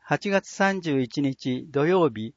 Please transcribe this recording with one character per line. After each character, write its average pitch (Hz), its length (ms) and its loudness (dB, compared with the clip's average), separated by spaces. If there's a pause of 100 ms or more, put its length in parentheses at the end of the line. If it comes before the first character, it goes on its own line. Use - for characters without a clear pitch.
八 151 280 -2
月 196 200 0
三 196 320 0
十 143 200 0
一 127 200 -4
日 131 480 -4
土 143 160 2
曜 175 240 4
日 110 280 -8